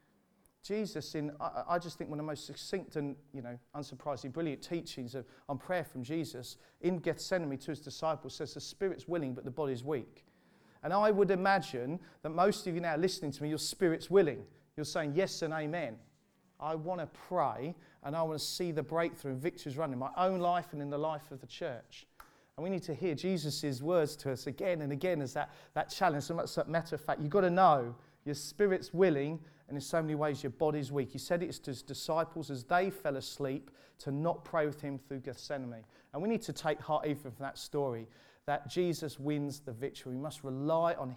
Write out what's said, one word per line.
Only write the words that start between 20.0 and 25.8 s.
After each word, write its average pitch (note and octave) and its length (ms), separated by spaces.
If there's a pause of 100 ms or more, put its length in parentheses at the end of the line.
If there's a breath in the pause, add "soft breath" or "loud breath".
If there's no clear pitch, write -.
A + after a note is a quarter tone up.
own F#3 220
life F3 340
and D3 80
in C#3+ 80
the C#3+ 80
life D3+ 340
of C3+ 80
the B2 80
church." - 580 (520 loud breath)
And D3+ 80
we F#3 40
need F3+ 140
to E3 100
hear D#3 220
Jesus' D3 680
words D#3 360
to C#3 140
us B2 160
again F3 340
and C#3 100
again D#3 300
as C3 120
that, D3 180 (220 loud breath)
that - 160